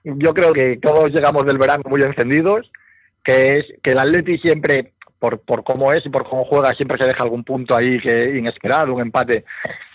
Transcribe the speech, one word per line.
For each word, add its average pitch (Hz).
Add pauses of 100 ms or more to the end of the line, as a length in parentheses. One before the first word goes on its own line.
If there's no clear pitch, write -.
Yo 151
creo 165
que 131
todos 151
llegamos 143
del 139
verano 139
muy 139
encendidos, 151 (520)
que 131
es 151 (180)
que 139
el 131
Atleti 165
siempre, 147 (260)
por, 113
por 113
cómo 131
es 131
y 143
por 135
cómo 127
juega, 139
siempre 135
se 131
deja 127
algún 120
punto 131
ahí 120
que 120
inesperado, 127
un 123
empate 120 (520)